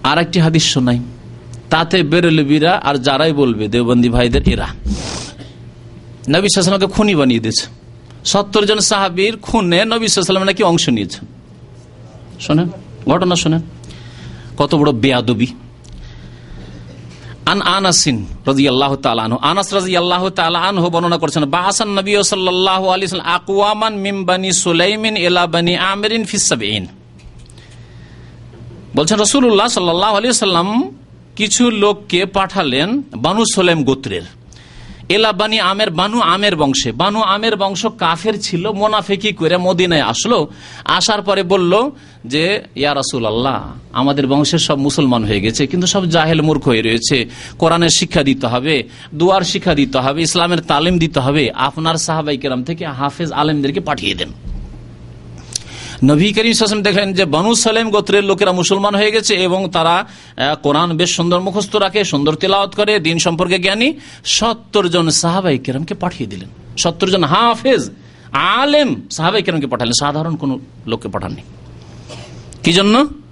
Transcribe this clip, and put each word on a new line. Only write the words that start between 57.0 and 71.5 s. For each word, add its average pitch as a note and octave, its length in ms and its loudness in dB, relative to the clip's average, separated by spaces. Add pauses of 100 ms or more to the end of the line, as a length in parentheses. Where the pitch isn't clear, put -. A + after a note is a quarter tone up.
যে F#3 120 2
বানু F3 300 2
সালেম A3+ 340 2
গোত্রের G3+ 340 2
লোকেরা G3 280 2
মুসলমান G3 440 0
হয়ে G#3+ 160 2
গেছে G#3+ 240 2
এবং F#3 340 0
তারা, E3 280 2
আহ, - 580 -4
কোরআন D#3 420 0
বেশ E3+ 180 0
সুন্দর F3 240 0
মুখস্থ G3 360 -4
রাখে, G3 280 2
সুন্দর D#3 320 0
তেলাওয়াত G3 400 0
করে, G#3 240 2
দিন E3 180 0
সম্পর্কে F3 420 0
জ্ঞানী। G#3 340 0 (320)
সত্তর G#3+ 600 0
জন E3 220 2
সাহাবাই E3+ 500 0
কেরামকে C3+ 340 -6
পাঠিয়ে E3+ 360 -6
দিলেন, F#2+ 200 -12 (280)
সত্তর F3 320 0
জন F#3 140 2
হাফেজ A3 680 2 (400)
আলেম A#3 640 2 (160)
সাহাবাই F#3 320 0
কেরামকে D#3+ 240 -2
পাঠালেন, A#2+ 320 -2
সাধারণ D3+ 360 -2
কোনো C#3 240 -4 (280)
লোককে A2+ 200 -4
পাঠাননি। F#2+ 340 -8 (1200)